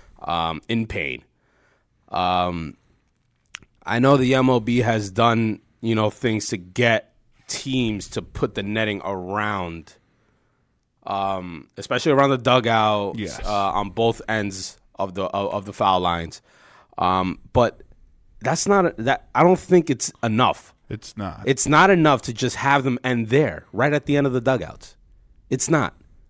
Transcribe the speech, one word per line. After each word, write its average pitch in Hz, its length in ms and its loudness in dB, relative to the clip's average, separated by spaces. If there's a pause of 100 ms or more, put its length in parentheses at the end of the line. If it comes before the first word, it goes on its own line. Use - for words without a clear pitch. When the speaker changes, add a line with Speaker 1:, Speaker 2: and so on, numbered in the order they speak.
(220)
Speaker 1:
um, 82 460 -4
in 113 200 -2
pain. 71 360 -8 (840)
Um, 90 680 -2 (1120)
I 113 140 -2
know 135 180 6
the 131 180 2
M 131 140 4
L 127 100 4
B 120 200 0
has 113 300 0
done, 113 520 0 (180)
you 113 160 0
know, 107 140 2
things 107 400 -2
to 113 80 -6
get 107 580 -2 (320)
teams 117 600 -4
to - 120 -6
put - 340 -6
the 110 80 -4
netting 107 400 -2
around, 95 920 -6 (1120)
um, 95 600 -6 (100)
especially 131 340 -2
around 139 180 4
the 135 80 0
dugout, 113 800 0
Speaker 2:
Yes. 98 280 -8
Speaker 1:
uh, 101 260 0
on 101 180 -4
both 113 400 0
ends 101 480 -4 (220)
of 95 160 -6
the, 98 80 -4
of, 98 300 -4
of 98 120 -6
the 101 80 -12
foul 95 260 2
lines. 85 420 -4 (560)
Um, 92 420 0 (140)
but 120 280 2 (600)
that's 160 260 -2
not 196 180 4
a, 165 80 -2 (100)
that. 127 300 -2
I 135 100 4
don't 180 160 4
think 175 300 4
it's 123 220 -4 (100)
enough. 110 540 0 (140)
Speaker 2:
It's - 280 -12
not. 98 280 -8
Speaker 1:
It's 131 220 0
not 156 220 6
enough 156 340 6
to 123 100 -8
just 120 240 -4
have 139 260 2
them 123 200 0
end 117 260 0
there, 123 420 0
right 135 220 0
at 147 120 -2
the 143 120 2
end 143 100 2
of 127 60 0
the 127 80 0
dugouts. 117 540 -4 (540)
It's 135 200 -2
not, 147 260 0 (340)